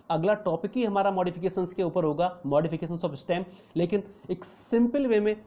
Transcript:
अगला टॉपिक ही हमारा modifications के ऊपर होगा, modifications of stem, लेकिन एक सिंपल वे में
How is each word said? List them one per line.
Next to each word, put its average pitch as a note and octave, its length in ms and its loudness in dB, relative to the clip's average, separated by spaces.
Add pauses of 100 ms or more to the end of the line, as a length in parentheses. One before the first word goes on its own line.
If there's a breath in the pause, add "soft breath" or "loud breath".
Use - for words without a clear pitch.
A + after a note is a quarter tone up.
अगला E3+ 240 2
टॉपिक G3 420 -2
ही B3 100 0
हमारा G3 300 2
modifications F3+ 580 -2
के F#3+ 100 0
ऊपर E3+ 200 0
होगा, E3 440 0
modifications D#3+ 580 0
of D3+ 100 -4
stem, F3 280 -2 (320 loud breath)
लेकिन F3+ 280 0 (260 loud breath)
एक F3 160 -6
सिंपल A#3+ 640 0
वे A3 120 4
में G#3+ 280 0